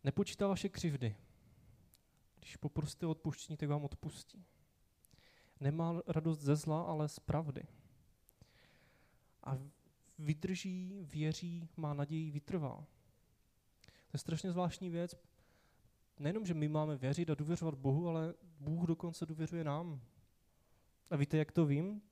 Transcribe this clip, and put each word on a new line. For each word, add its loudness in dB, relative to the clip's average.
Nepočítá 2
vaše 2
křivdy. 0
Když -18
poprosíte -4
o 2
odpuštění, -2
tak -2
vám 2
odpustí. -10
Nemá 2
radost 2
ze 6
zla, 0
ale 0
z -10
pravdy. -2
A -2
vydrží, -2
věří, -2
má -2
naději, -2
vytrvá. -4
To -18
je -2
strašně -2
zvláštní 0
věc. -2
Nejenom, 0
že 2
my 4
máme 2
věřit 2
a 4
důvěřovat 0
Bohu, 2
ale 0
Bůh 0
dokonce -2
důvěřuje -4
nám. -2
A 0
víte, 2
jak 2
to 6
vím? 2